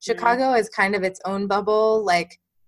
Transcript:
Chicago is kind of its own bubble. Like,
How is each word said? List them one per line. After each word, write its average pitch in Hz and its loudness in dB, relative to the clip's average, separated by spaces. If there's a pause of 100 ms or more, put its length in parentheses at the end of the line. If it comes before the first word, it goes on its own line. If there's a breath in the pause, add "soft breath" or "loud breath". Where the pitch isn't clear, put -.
Chicago 240 0
is 220 2
kind 196 0
of 190 -2
its 190 -6
own 196 -4
bubble. 214 2
Like, 175 0 (300)